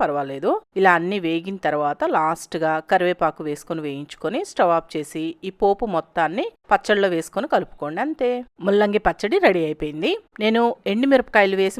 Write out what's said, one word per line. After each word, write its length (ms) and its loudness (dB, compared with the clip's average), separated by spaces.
పర్వాలేదు. 500 -2
ఇలా 200 6
అన్నీ 180 -2
వేగిన 400 -4
తర్వాత 360 -2
లాస్ట్గా 560 -2
కరివేపాకు 580 0
వేసుకొని 380 -8
వేయించుకొని 600 -6
స్టవ్ 300 2
ఆఫ్ 160 -14
చేసి 280 -6
ఈ 20 -14
పోపు 340 2
మొత్తాన్ని 500 -2
పచ్చడిలో 420 2
వేసుకొని 400 -4
కలుపుకోండి. 500 -4
అంతే, 260 -2
ముల్లంగి 420 2
పచ్చడి 380 -2
రెడీ 240 4
అయిపోయింది. 420 -4
నేను 180 2
ఎండుమిరపకాయలు 720 4
వేసి 180 0